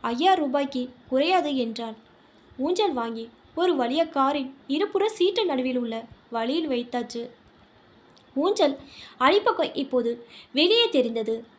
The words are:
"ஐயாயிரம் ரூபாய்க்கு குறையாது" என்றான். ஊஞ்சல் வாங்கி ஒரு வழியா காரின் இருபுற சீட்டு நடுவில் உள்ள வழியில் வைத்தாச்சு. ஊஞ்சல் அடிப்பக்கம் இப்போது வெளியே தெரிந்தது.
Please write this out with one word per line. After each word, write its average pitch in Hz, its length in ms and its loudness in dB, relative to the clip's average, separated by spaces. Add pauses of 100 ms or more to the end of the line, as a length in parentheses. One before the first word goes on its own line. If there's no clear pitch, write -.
"ஐயாயிரம் 302 440 2
ரூபாய்க்கு 262 440 -2 (200)
குறையாது" 294 460 2
என்றான். 226 400 -4 (640)
ஊஞ்சல் 359 360 0
வாங்கி 233 360 -6 (260)
ஒரு 349 200 2
வழியா 269 340 0
காரின் 277 480 -2 (100)
இருபுற 392 420 0
சீட்டு 403 360 0
நடுவில் 254 320 -2
உள்ள 226 280 -6 (240)
வழியில் 269 400 -2
வைத்தாச்சு. 240 600 -4 (1040)
ஊஞ்சல் 320 420 2 (420)
அடிப்பக்கம் 359 540 2
இப்போது 240 540 -4 (260)
வெளியே 415 360 4
தெரிந்தது. 226 560 -2 (140)